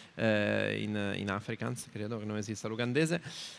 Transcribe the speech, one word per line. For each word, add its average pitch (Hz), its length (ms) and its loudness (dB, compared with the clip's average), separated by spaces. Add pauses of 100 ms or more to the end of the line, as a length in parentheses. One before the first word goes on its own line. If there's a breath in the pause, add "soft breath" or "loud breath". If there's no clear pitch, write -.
(160 loud breath)
eh, 104 680 4
in, 104 320 0
in 98 160 -2
Afrikaans, 117 600 -4
credo 107 260 -4
che 104 60 -6
non 107 140 -2
esista 107 280 -4
l'ugandese. 123 560 2 (360 loud breath)